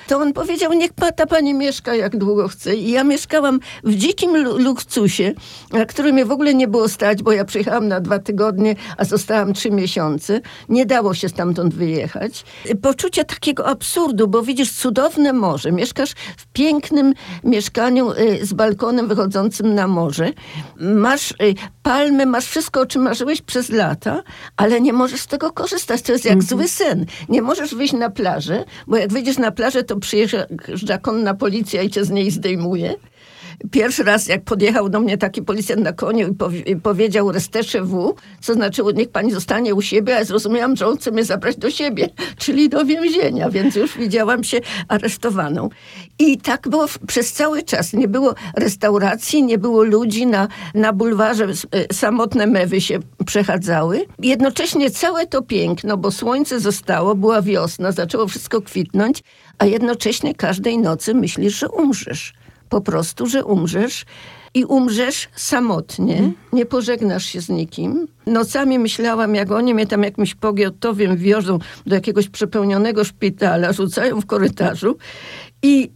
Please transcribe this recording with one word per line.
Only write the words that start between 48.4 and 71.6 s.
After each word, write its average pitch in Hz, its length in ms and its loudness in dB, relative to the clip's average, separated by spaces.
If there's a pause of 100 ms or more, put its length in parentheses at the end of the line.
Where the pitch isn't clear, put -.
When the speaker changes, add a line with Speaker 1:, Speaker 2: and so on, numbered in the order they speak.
Speaker 1:
restauracji, 208 840 2
nie 233 140 2
było 220 260 4
ludzi 226 440 2
na, 196 200 2 (260)
na 214 200 4
bulwarze. 220 520 2
S-, - 260 -6
e, 190 220 0
samotne 226 540 2
mewy 190 340 2
się 180 180 -2 (260)
przechadzały. 190 800 0 (140)
Jednocześnie 269 720 2
całe 339 360 0
to 269 140 -2
piękno, 185 560 -2
bo 190 140 0
słońce 254 480 -2
zostało, 196 560 0
była 214 260 4
wiosna, 180 500 0
zaczęło 180 360 -2
wszystko - 340 -4
kwitnąć, 208 600 -2 (340)
a 202 80 4
jednocześnie 233 720 0
każdej 196 420 -2
nocy 202 360 0
myślisz, 202 460 0
że 294 100 -4
umrzesz. 277 640 -2 (360)
Po 208 120 0
prostu, 170 460 -2
że 269 180 0
umrzesz 185 600 0 (480)
i 254 120 2
umrzesz 254 720 0
samotnie. 202 800 -2
Speaker 2:
Mhm. 196 200 2 (200)
Speaker 1:
Nie 240 120 2
pożegnasz 226 600 -2
się 180 160 -8
z 170 80 -10
nikim. 180 580 -4 (180)
Nocami 254 540 0
myślałam, 226 560 0
jak 202 160 0
oni 233 220 2
mnie 214 140 2
tam 208 160 2
jakimś 202 320 -2
pogiotowiem 202 800 0
wiozą 190 420 2 (260)